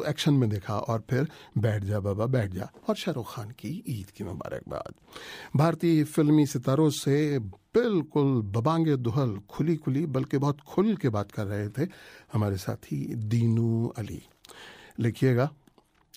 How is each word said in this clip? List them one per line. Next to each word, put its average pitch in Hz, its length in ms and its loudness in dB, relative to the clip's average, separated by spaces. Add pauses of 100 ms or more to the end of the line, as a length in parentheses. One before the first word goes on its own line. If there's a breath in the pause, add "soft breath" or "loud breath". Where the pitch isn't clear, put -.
ایکشن 147 280 2
میں 127 140 4
دیکھا 104 260 -4
اور 113 260 -2
پھر 127 220 -2 (340 loud breath)
بیٹھ 104 280 0
جا 104 140 -2
بابا 101 260 0
بیٹھ 117 300 0
جا 95 100 -6 (220)
اور 220 80 0
شاہ 180 260 -4
رخ 107 60 -10
خان 110 260 -12
کی 143 340 -10
عید 110 200 -6
کی - 180 -14
مبارکباد۔ - 680 -10 (600 loud breath)
بھارتی 156 500 4
فلمی 151 420 4
ستاروں 139 440 2
سے 143 480 0 (360)
بالکل 151 680 2
ببانگ 143 540 2
دہل، 120 380 0 (140)
کھلی 160 280 -2
کھلی 143 300 -2
بلکہ 135 320 -2
بہت 143 260 -2
کھل 208 300 0
کے 139 160 0
بات 104 220 -2
کر 107 140 -4
رہے 104 220 -4
تھے 127 160 -4 (500 loud breath)
ہمارے 104 220 2
ساتھی 120 580 -6
دینو 117 840 2
علی۔ 95 220 -8 (800 loud breath)
لکھیے 120 380 2
گا، 131 120 2 (680)